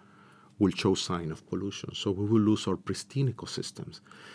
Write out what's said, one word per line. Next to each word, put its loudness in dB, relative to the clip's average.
will 4
show 2
sign -2
of -14
pollution. -6
So -2
we -2
will 6
lose 4
our 0
pristine -4
ecosystems. -10